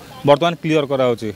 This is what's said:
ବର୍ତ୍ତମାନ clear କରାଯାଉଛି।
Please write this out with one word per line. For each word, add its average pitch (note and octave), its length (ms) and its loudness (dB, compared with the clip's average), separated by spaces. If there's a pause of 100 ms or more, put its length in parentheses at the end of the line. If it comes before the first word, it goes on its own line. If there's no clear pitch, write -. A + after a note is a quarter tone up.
(260)
ବର୍ତ୍ତମାନ E3 280 4
clear D#3 320 -2
କରାଯାଉଛି। B2 500 -2